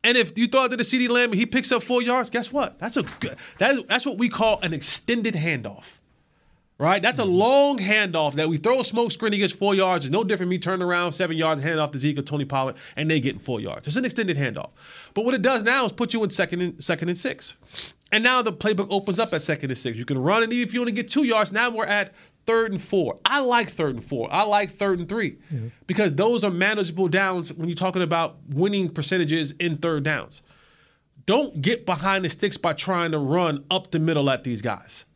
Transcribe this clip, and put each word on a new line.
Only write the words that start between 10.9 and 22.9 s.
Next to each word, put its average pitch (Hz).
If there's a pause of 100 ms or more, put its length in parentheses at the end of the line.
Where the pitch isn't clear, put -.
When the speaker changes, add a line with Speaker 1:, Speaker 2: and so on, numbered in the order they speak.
Speaker 1:
seven 160
yards, 160
hand 160
off 147
to 143
Zeke 147
or 139
Tony 143
Pollard, 135 (200)
and 156
they 160
getting 123
four 120
yards. -
It's 151
an 262
extended 190
handoff. 120 (440)
But 214
what 254
it 196
does 247
now 247
is 202
put -
you 220
in 196
second 175
and, 175
second 170
and 180
six. - (580)
And 214
now 254
the 220
playbook 196
opens 196
up 226
at 156
second 143
and 123
six. 113
You 123
can 135
run, 196
and 226
even 240
if -
you 247
only 240
get 233
two 294
yards, 214
now 233
we're 226
at 202 (340)
third 226
and 180
four. 170